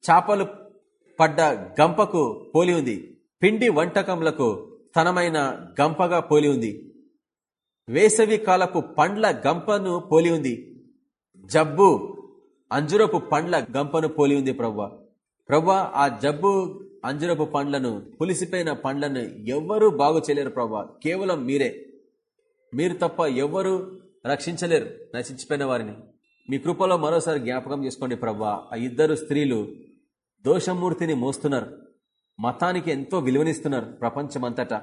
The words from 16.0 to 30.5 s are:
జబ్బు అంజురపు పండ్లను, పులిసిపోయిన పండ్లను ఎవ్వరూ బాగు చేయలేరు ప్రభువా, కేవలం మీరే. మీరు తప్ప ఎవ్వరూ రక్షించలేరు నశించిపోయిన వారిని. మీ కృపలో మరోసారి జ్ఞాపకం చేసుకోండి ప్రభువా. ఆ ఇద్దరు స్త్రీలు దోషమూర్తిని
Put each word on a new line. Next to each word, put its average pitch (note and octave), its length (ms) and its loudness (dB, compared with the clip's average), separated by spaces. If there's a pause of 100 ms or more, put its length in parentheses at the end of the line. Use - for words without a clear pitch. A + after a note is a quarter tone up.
జబ్బు D3+ 320 0 (540)
అంజురపు D3+ 400 -2
పండ్లను, C#3 460 -2 (220)
పులిసిపోయిన F3+ 600 -4
పండ్లను C3+ 500 -4 (240)
ఎవ్వరూ F#3 420 2
బాగు D3+ 300 2
చేయలేరు C#3+ 300 -2
ప్రభువా, A2 320 -4 (200)
కేవలం F3+ 440 -2
మీరే. C3+ 240 0 (1040)
మీరు E3 200 0
తప్ప E3 260 -4 (180)
ఎవ్వరూ F#3 360 -2 (520)
రక్షించలేరు D#3+ 640 -2 (240)
నశించిపోయిన C3 540 -6
వారిని. A2+ 280 -2 (540)
మీ C3+ 100 -4
కృపలో F3 400 0
మరోసారి D#3+ 420 0
జ్ఞాపకం B2+ 440 -6
చేసుకోండి B2+ 320 -6
ప్రభువా. G#2+ 380 -4 (160)
ఆ - 60 -12
ఇద్దరు B2+ 400 0
స్త్రీలు C#3+ 440 -2 (840)
దోషమూర్తిని F3 680 0